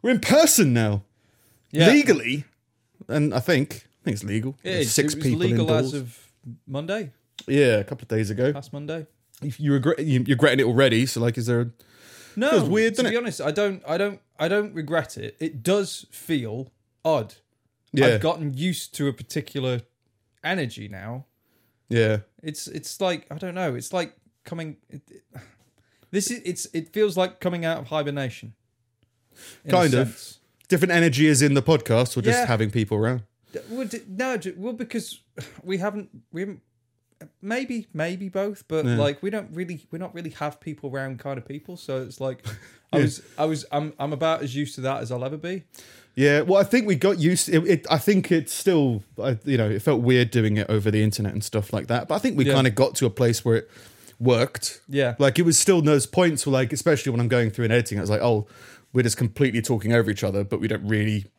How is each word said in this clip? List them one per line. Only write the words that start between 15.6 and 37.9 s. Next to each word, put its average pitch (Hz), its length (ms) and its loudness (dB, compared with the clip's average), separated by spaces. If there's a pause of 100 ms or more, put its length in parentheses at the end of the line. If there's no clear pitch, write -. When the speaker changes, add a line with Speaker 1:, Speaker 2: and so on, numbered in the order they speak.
Speaker 2:
does 196 480 -2
feel 127 600 -6 (340)
odd. 147 300 -2 (580)
Speaker 1:
Yeah. 131 140 4
Speaker 2:
I've 113 140 4
gotten 151 360 -2
used 170 380 -6
to 143 140 -2
a 135 40 -2
particular 127 720 -6 (600)
energy 131 460 -6
now. 107 380 -14 (640)
Speaker 1:
Yeah. 110 300 4 (240)
Speaker 2:
It's, 151 260 -12
it's - 320 -12
like, 180 300 -4
I 147 60 -14
don't 175 180 -10
know. 175 200 -4
It's 120 180 -10
like 175 220 -6 (300)
coming. 165 320 -10 (120)
It, 143 220 -18
it, - 120 -20 (880)
this 196 200 -2
is, 240 140 -8
it's, 180 280 -8
it 160 200 -8
feels 208 240 0
like 185 240 -2
coming 175 240 -4
out 160 140 -2
of 127 100 -12
hibernation. 143 680 -6 (1080)
In 151 60 -10
a 185 60 4
Speaker 1:
Kind 160 180 4
of. 127 140 2
Speaker 2:
sense. - 300 -16 (300)
Speaker 1:
Different 180 240 2
energy 156 340 6
is 143 160 6
in 143 120 4
the 139 80 4
podcast, 123 540 2
or 113 60 -2
just 233 160 4
Speaker 2:
Yeah. 240 80 2
Speaker 1:
having 110 240 0
people 107 260 0
around. 117 280 -2 (280)
Speaker 2:
D-, - 60 -10 (100)
well, 240 180 -8
d-, 226 220 -10
no, 247 300 -4
d-, 180 180 -8
well, 214 160 -8
because - 480 -10 (420)
we 190 160 -4
haven't, 202 300 -6 (240)
we 165 80 -10
haven't, 190 200 -10 (840)
maybe, 233 500 -6